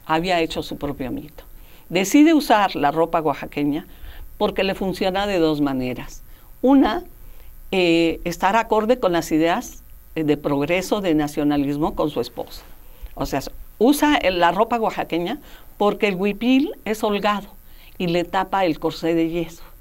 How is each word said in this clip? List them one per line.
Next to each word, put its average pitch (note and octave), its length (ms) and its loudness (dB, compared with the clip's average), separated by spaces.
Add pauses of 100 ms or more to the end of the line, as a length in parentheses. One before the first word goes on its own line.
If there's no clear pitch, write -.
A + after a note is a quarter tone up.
había E3+ 360 0
hecho D#3+ 220 -2
su D#3 140 -8
propio C#3+ 340 -6
mito. D3 340 -12 (440)
Decide C#4+ 460 6
usar G#3+ 420 4
la C#3+ 140 2
ropa E3 320 2
oaxaqueña D3 640 -2 (500)
porque G3+ 280 0
le F#3+ 100 0
funciona F#3+ 520 -2
de G3 120 0
dos D#3 240 2
maneras. B2+ 600 -4 (380)
Una, C4+ 440 4 (680)
eh, E3+ 520 2
estar F3 320 0
acorde A3 420 2
con F#3 140 0
las E3 200 -2
ideas, E3 500 0 (320)
eh, D#3+ 100 -4
de D3 120 2
progreso, F3 640 0
de F3+ 140 2
nacionalismo D3 800 0
con D#3 160 -2
su - 100 -6
esposo. - 400 -10 (540)
O C#3 100 -6
sea, C#3 160 -4 (380)
usa D4 380 4
el, F3+ 240 0
la E3+ 120 4
ropa A3+ 260 0
oaxaqueña F#3 640 -4 (380)
porque G3+ 300 2
el G3 80 -2
huipil A#3 560 0 (120)
es G#3+ 180 -4
holgado G#3 460 -2 (500)
y F3+ 100 -2
le E3+ 160 2
tapa F#3+ 400 -2
el D#3+ 140 0
corsé E3 360 -2
de E3 160 0
yeso. E3+ 320 -6 (180)